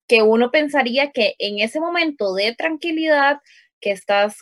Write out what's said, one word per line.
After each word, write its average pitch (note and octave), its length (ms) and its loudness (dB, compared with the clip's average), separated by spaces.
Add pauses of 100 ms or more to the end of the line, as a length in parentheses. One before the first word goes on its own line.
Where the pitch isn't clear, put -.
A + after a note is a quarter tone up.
que A3 140 4
uno A3+ 280 4
pensaría C#4+ 640 0
que G#3+ 260 0
en G3+ 220 -6
ese A3+ 200 -4
momento D#4+ 540 -4
de G#3 200 -2
tranquilidad, D#4 840 0 (420)
que G3+ 120 -4
estás G3+ 500 -2